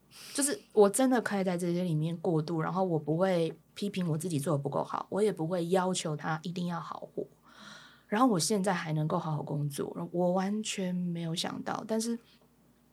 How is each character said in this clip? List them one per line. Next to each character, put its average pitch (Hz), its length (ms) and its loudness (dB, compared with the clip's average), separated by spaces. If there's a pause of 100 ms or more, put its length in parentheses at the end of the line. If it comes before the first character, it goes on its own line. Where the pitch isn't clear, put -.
(340)
就 - 80 -4
是 277 160 0 (140)
我 202 180 8
真 262 200 4
的 247 120 4
可 202 160 0
以 190 60 2
在 180 140 0
这 175 160 0
些 175 100 0
里 175 100 0
面 156 240 0
过 165 240 2
渡， 160 200 -2
然 165 100 0
后 180 100 0
我 175 160 2
不 156 200 0
会 170 360 2 (200)
批 202 160 -4
评 185 180 -2
我 156 100 0
自 170 120 -4
己 151 100 0
做 156 140 0
得 143 40 2
不 139 120 -2
够 147 120 0
好， - 280 -4
我 185 120 0
也 208 120 4
不 160 120 -4
会 170 220 -2
要 185 260 2
求 170 220 -4
他 160 280 -4
一 180 100 -6
定 175 140 -4
要 170 120 -4
好 - 340 -10
活。 - 140 -6 (800)
然 208 140 2
后 262 60 8
我 202 120 4
现 196 240 2
在 196 100 2
还 170 200 -4
能 156 120 2
够 175 140 0
好 160 140 -2
好 143 100 -2
工 151 260 -2
作， 170 440 -6
我 180 180 2
完 196 320 0
全 185 320 -4
没 175 260 -2
有 165 140 -4
想 - 280 -4
到， - 220 -4
但 220 140 0
是 233 180 -2 (760)